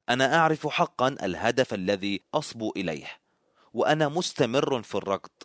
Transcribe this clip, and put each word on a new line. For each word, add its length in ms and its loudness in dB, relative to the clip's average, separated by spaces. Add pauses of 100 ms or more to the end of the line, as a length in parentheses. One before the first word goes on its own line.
أنا 280 4
أعرف 300 4
حقًا 420 0 (140)
الهدف 520 0
الذي 460 -2 (140)
أصبو 420 -4
إليه، 300 -6 (680)
وأنا 340 2
مستمر 720 0
في 120 -10
الركض. 360 -4 (140)